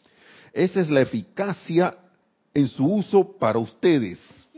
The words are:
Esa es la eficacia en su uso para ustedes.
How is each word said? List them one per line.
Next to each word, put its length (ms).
Esa 280
es 80
la 140
eficacia 920
en 140
su 180
uso 520
para 200
ustedes. 600